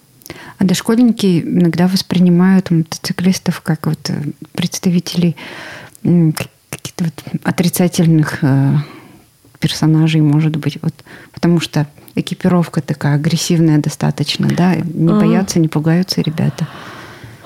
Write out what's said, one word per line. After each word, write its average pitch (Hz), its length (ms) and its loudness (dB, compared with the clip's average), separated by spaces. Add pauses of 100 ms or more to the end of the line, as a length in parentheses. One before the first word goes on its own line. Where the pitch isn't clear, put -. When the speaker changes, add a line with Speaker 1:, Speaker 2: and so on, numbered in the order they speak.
(600)
Speaker 1:
А - 40 0
дошкольники 208 800 2
иногда 175 460 2
воспринимают 180 840 2
мотоциклистов 175 920 -2
как - 260 -4
вот, - 220 -4
э, - 140 -6 (300)
представителей, 175 840 -2 (680)
м, 165 300 4
к-, - 120 -8 (240)
каких-то - 360 -8
вот 156 80 -4 (300)
отрицательных, 170 1000 0
э, 139 320 2 (840)
персонажей, 156 600 2
может 151 340 2
быть, 147 260 -4
вот, 160 120 -4 (400)
потому 170 260 0
что 151 280 -4 (280)
экипировка 175 680 -2
такая 147 340 -2
агрессивная 160 640 2
достаточно, 147 680 -2
да? 170 280 2
Не 165 380 0
Speaker 2:
А. 214 60 2
Speaker 1:
боятся, 208 400 2
не 160 80 4
пугаются 165 540 0
ребята? 156 460 -2 (760)